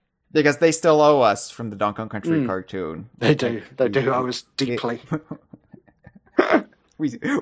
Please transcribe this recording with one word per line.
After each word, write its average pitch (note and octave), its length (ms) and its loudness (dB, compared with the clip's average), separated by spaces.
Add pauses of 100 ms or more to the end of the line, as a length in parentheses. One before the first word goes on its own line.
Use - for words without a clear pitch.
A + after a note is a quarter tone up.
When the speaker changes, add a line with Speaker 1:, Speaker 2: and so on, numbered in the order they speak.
(340)
Speaker 1:
Because D3 260 2
they E3 120 6
still D3+ 300 4
owe D3 180 6
us G#2 320 2
from A2+ 200 -10
the G#2 40 -12
Donkey G#2 220 -2
Kong A2 120 -8
Country D#3 300 -2
Speaker 2:
Mm. C3 80 -2
Speaker 1:
cartoon. F#2 680 -8
Speaker 2:
They D3 180 2
do. A#2 260 -4 (140)
They C3 100 0
Speaker 1:
We, A#2 40 0
Speaker 2:
do. C3 140 0
Speaker 1:
we, A#2+ 60 0
Speaker 2:
I B2+ 100 -2
was B2+ 260 -6 (120)
Speaker 1:
we, C3+ 80 -2
Speaker 2:
deeply. A#2+ 400 -6
Speaker 1:
<laughs> - 60 -10 (1900)
we, D#3+ 220 -6 (220)